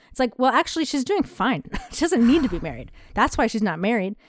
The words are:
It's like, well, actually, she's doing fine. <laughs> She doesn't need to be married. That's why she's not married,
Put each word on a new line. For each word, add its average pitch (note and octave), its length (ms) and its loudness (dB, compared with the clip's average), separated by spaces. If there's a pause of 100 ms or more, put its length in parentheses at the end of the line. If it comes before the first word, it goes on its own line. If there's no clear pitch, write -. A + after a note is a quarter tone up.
It's - 100 -10
like, B3+ 200 0
well, B3+ 120 4
actually, D#4+ 340 0
she's C4+ 180 -2
doing F#4+ 200 0
fine. G#3 400 -2 (140)
<laughs> - 140 -10
She - 100 -6
doesn't D#4 240 4
need D4 160 6
to B3+ 80 0
be F3 100 -4
married. C3 320 -10 (220)
That's A#3 240 0
why A#3+ 80 2
she's A3 160 -2
not F3+ 180 0
married, G3 360 -2 (140)